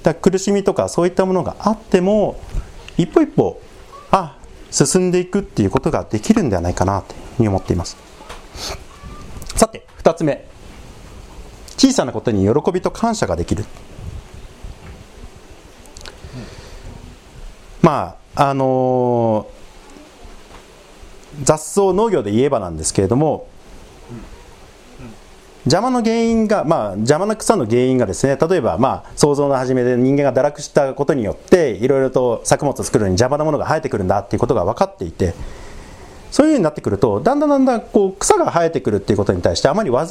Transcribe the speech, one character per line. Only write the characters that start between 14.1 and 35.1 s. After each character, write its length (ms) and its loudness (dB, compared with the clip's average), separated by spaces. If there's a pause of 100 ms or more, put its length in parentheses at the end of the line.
ま 340 2 (200)
あ、 140 4
あ 40 0
の 920 2 (1900)
ー、 60 -8
雑 160 4
草、 320 2
農 180 2
業 120 2
で 80 -4
言 160 4
え 20 2
ば 120 0
な 80 -6
ん 80 -8
で 80 -6
す 80 -4
け 100 2
れ 60 2
ど 80 2
も、 320 0 (2250)
邪 160 4
魔 100 0
の 120 0
原 140 0
因 320 2
が、 160 0
ま 240 0
あ、 40 -4
邪 260 2
魔 80 0
な 100 -2
草 200 2
の 100 0
原 160 2
因 160 2
が 80 2
で 80 -4
す 120 -2
ね、 100 2
例 200 2
え 40 2
ば、 180 -2
ま 280 0
あ、 100 -20
創 180 4
造 140 2
の 80 2
初 180 0
め 100 2
で 120 2
人 200 2
間 80 2
が 80 2
堕 100 2
落 200 -2
し 60 -14
た 260 0
こ 100 -2
と 100 2
に 80 -2
よ 100 -2
っ 40 -8
て、 340 4
い 160 0
ろ 120 4
い 20 2
ろ 100 2
と 340 0
作 200 0
物 160 -2
を 20 -4
作 160 0
る 40 4
の 60 2
に 40 2
邪 160 2
魔 80 0
な 80 -2
も 80 0
の 60 -2
が 80 -2
生 100 0
え 40 -2
て 80 -6
く 100 -4
る 60 -2
ん 40 -2
だ 120 2
っ 80 -14
て 80 -4
い 20 -2
う 20 -2
こ 60 2
と 80 0
が 100 2
分 100 -2
か 120 2
っ 100 -20
て 80 -8
い 80 -8